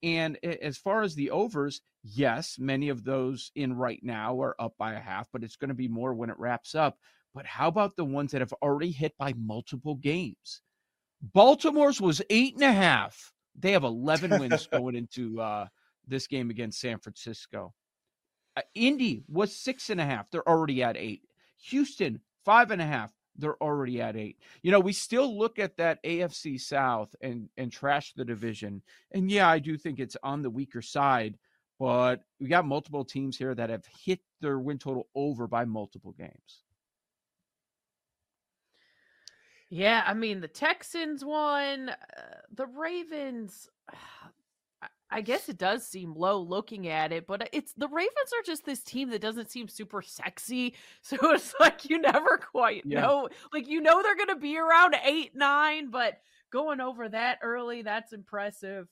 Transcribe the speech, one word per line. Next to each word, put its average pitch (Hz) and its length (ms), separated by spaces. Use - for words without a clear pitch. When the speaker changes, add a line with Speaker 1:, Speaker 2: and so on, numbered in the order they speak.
Speaker 1:
And 165 400
a-, 170 200
as 147 140
far 214 260
as 190 120
the 143 140
overs, 151 520
yes, 120 560
many 135 300
of 123 140
those 131 520
in 135 180
right 123 300
now 117 380
are 131 180
up 113 180
by 110 160
a 107 60
half, 107 320
but 117 120
it's 110 140
gonna 139 180
be 127 120
more 120 260
when 117 180
it - 80
wraps 120 360
up. 156 220
But 139 100
how 139 220
about 196 280
the 170 100
ones 139 260
that 135 100
have 117 200
already 147 300
hit 147 260
by 139 200
multiple 120 580
games? 160 680
Baltimore's 285 800
was 180 300
eight 247 260
and 285 80
a 269 80
half. 165 640
They 185 160
have 170 100
eleven 151 560
wins 135 280
Speaker 2:
<laughs> - 40
Speaker 1:
going 127 240
into, 117 460
uh, 104 260
this 127 200
game 127 220
against 110 300
San 117 180
Francisco. 107 760
Uh, 135 60
Indy 240 540
was 190 280
six - 340
and 196 120
a 151 40
half. 123 260
They're 170 160
already 156 340
at 117 160
eight. 104 300
Houston, 208 580
five 220 260
and 185 100
a 160 40
half. 123 260
They're 147 260
already 139 400
at 113 140
eight. 107 240
You 175 80
know, 202 80
we 190 120
still 233 460
look 226 220
at 196 180
that 165 260
A 170 180
F 175 120
C 139 240
South 123 640
and, 120 360
and 123 140
trash 147 420
the 135 120
division. 107 560
And 190 180
yeah, 196 200
I 165 100
do 151 180
think 147 220
it's 127 240
on 139 180
the 135 80
weaker 120 320
side, 123 560
but 123 460
we 139 80
got 170 180
multiple 143 400
teams 135 320
here 131 160
that 117 160
have 113 160
hit - 360
their 143 180
win 135 200
total 131 360
over 135 320
by 120 180
multiple 104 520
games. - 460
Speaker 3:
Yeah, 202 360
I 190 100
mean, 214 260
the 160 60
Texans 311 760
won, 285 680
uh, 247 60
the 254 140
Ravens, 285 1040
<sighs> - 1040
I, - 60
I 220 100
guess 240 260
it 185 120
does 196 280
seem 175 280
low 185 260
looking 185 460
at 156 240
it, 165 160
but 220 260
it's, - 200
the 277 140
Ravens 392 500
are 466 60
just 320 220
this 277 160
team 254 300
that 214 100
doesn't 220 300
seem 240 160
super 208 340
sexy. - 760
<laughs> - 120
So - 200
it's - 380
like, 554 300
you 320 120
never 311 360
quite - 480
Speaker 1:
Yeah. 143 160
Speaker 3:
know. 277 280
Like, 277 140
you 311 140
know 330 200
they're 415 160
gonna 392 220
be 294 180
around 330 460
eight, 285 320
nine, 285 560
but 233 280
going 277 300
over 240 280
that 226 340
early, 240 400
that's 214 280
impressive. 202 800